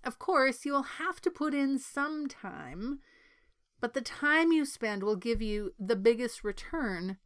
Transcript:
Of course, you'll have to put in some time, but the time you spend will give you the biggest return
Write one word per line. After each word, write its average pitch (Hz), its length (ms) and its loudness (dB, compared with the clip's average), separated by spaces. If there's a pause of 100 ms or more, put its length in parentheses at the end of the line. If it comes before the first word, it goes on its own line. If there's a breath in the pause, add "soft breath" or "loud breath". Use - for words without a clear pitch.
Of 240 160 -6
course, 269 460 2
you'll 277 200 2
have 349 400 -6
to 359 60 4
put 302 240 -2
in 277 240 2
some 294 520 -4
time, 196 720 -8 (800 soft breath)
but 240 120 -2
the 269 60 0
time 311 540 4
you 302 100 4
spend 208 400 -4
will 208 140 2
give 220 240 0
you 208 360 -2
the 208 200 0
biggest 233 480 4
return 196 800 -4